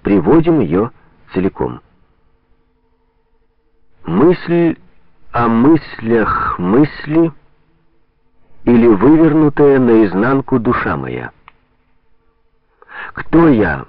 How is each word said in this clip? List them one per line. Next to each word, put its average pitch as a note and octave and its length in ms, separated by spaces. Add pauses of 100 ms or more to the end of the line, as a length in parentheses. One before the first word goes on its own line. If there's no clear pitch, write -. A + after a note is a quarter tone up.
Приводим D3 580
её F#2+ 300 (420)
целиком. - 480 (2250)
Мысль E3+ 720 (560)
о A#2+ 160
мыслях A#2 1080
мысли D3 760 (1300)
или A#2+ 220
вывернутая D3 920
наизнанку A#2+ 800
душа A2 380
моя? B1 360 (1800)
Кто E3 340
я? F2+ 400